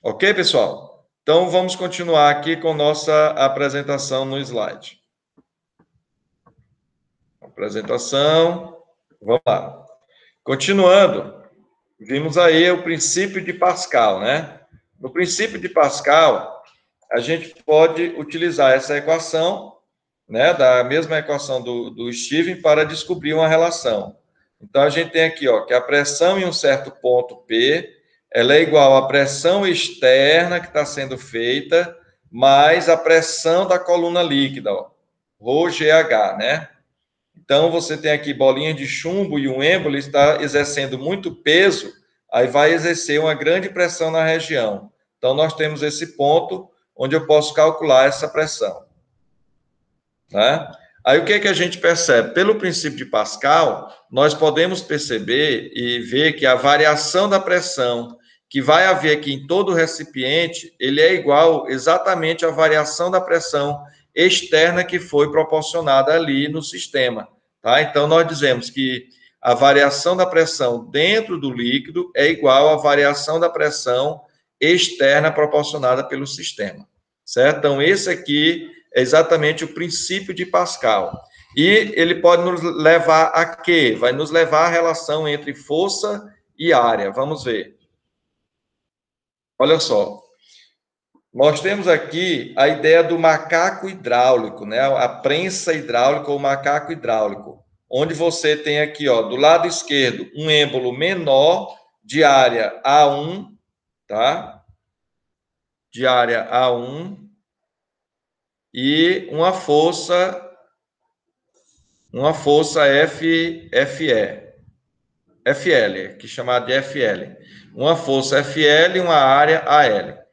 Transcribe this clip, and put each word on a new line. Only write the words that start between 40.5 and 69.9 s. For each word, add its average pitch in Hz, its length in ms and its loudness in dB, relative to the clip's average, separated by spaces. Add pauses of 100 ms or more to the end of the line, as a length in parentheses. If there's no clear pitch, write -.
muito 175 360 -8
peso, 175 580 2 (400)
aí 120 140 2
vai 147 260 2
exercer 160 480 -2
uma 156 140 -2
grande 175 340 -2
pressão 165 420 -4
na 160 140 0
região. 147 680 -4 (280)
Então, 127 160 -2
nós 156 180 -2
temos 151 300 -6
esse 151 340 -8
ponto 156 540 -2 (260)
onde 135 180 -4
eu 160 120 -2
posso 151 260 2
calcular 151 540 4
essa 143 200 -2
pressão, 123 600 -6 (1400)
né? 135 400 0 (360)
Aí, 143 120 6
o - 80 0
que 208 80 2
é 208 40 2
que 208 100 0
a 190 40 2
gente 175 240 -2
percebe? 160 540 2
Pelo 202 240 2
princípio 170 420 -6
de 123 80 -12
Pascal, 135 880 0 (160)
nós 143 220 2
podemos 160 480 0
perceber 127 920 -4
e 120 240 -6
ver 135 340 -2
que 143 140 -2
a 127 80 6
variação 151 720 2
da 190 100 2
pressão 127 800 -4 (320)
que 139 140 -6
vai 160 240 4
haver 156 320 0
aqui 147 160 -8
em 139 120 -14
todo 180 220 -2
o 180 60 -2
recipiente, 160 1080 -4
ele 139 220 0
é 175 100 6
igual 147 560 2
exatamente 165 800 -2
à 160 40 0
variação 156 600 0
da 185 100 0
pressão 147 640 -4 (300)
externa 175 680 2
que 175 160 -6
foi 147 320 0
proporcionada 156 840 0
ali 147 340 -2
no 151 140 -8
sistema, 123 640 -6 (320)
tá? 127 220 2
Então, 147 240 0
nós 165 200 4
dizemos 135 440 -2
que 127 360 -6 (360)
a 123 100 2
variação 139 640 2